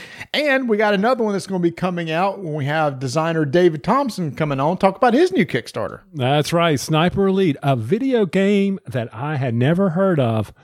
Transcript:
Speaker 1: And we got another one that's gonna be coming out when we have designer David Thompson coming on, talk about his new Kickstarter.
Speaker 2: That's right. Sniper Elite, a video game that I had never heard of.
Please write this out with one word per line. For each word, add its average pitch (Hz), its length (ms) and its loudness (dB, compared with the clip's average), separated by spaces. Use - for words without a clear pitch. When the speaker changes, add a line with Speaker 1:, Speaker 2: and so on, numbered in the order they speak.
Speaker 1:
And 269 340 0
we 214 80 2
got 208 180 2
another 226 280 2
one 214 120 -2
that's 180 120 -6
gonna 190 140 -4
be 170 100 2
coming 170 400 -4
out 185 300 -2
when 160 140 -8
we 151 100 -4
have 147 340 0
designer 156 460 -2
David 156 400 2
Thompson 208 500 -2
coming 143 240 -2
on, 156 180 0
talk 190 200 2
about 240 180 2
his 349 160 4
new 320 160 2
Kickstarter. - 540 -6
Speaker 2:
That's 143 380 0
right. 170 280 2
Sniper 175 480 0
Elite, 190 340 2
a 139 140 2
video 220 500 0
game 196 600 0
that 120 280 -6
I 120 220 -6
had 127 180 -2
never 170 360 2
heard 180 280 2
of. 113 340 0